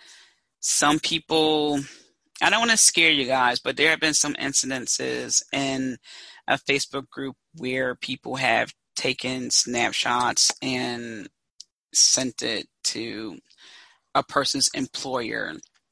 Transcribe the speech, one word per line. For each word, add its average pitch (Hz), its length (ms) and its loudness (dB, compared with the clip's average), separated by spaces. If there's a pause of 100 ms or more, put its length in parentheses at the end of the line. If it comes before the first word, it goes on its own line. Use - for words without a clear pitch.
(600)
Some 151 400 2
people, 156 800 0 (640)
I 165 80 4
don't 214 120 2
wanna 233 160 2
scare 165 340 6
you 143 140 2
guys, 123 340 2
but 131 180 -4
there 147 120 4
have 156 100 2
been 156 140 2
some 147 220 2
incidences 131 1080 -2 (100)
in 135 440 -2 (500)
a 135 100 2
Facebook 139 520 -2
group 135 260 -10 (200)
where 127 400 -2
people 127 420 -8
have 117 360 0 (220)
taken 127 560 -4
snapshots 120 1000 2 (100)
and 120 680 -6 (640)
sent - 480 2
it 113 260 -2 (160)
to 110 540 -6 (800)
a 139 80 2
person's 139 500 0
employer. 113 800 -6 (380)